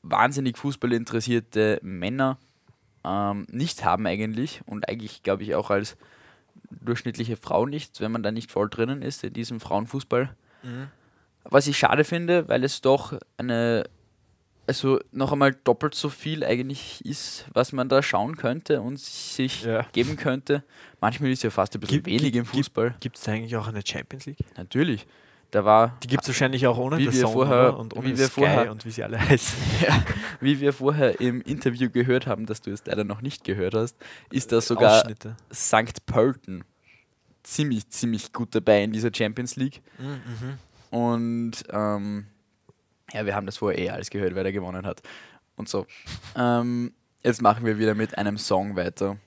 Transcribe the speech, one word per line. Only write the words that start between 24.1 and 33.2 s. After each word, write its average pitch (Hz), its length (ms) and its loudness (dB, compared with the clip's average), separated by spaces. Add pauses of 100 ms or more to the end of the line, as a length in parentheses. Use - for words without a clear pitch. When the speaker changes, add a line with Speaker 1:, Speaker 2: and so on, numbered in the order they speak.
Speaker 2:
League? 143 120 -14 (180)
Speaker 1:
Natürlich. 127 480 -2 (480)
Da 104 120 2
war, 113 380 8
Speaker 2:
Die 123 60 -10
gibt's 131 180 2
wahrscheinlich 131 400 2
auch 120 100 4
ohne 131 220 0
Speaker 1:
wie 135 80 4
Speaker 2:
The 120 60 0
Speaker 1:
wir 131 80 4
Speaker 2:
Zone, 117 120 4
Speaker 1:
vorher, 127 360 6
Speaker 2:
oder? - 100 2
Und 113 180 -10
ohne 131 120 -2
Speaker 1:
wie 127 100 -2
wir 135 80 6
Speaker 2:
Sky 131 140 -4
Speaker 1:
vorher 120 320 4
Speaker 2:
und 110 120 -12
wie 117 60 -8
sie 113 140 -6
alle 110 160 -4
<laughs> - 80 2
heißen. - 280 4 (140)
Speaker 1:
<laughs> - 160 0
Ja, - 180 4 (360)
wie 139 180 2
wir 143 140 2
vorher 135 480 2
im 123 220 0
Interview 123 460 0
gehört 123 380 2
haben, 110 200 -2
das 104 160 -8
du - 80 -8
jetzt - 180 -8
leider 98 160 0
noch 104 160 -6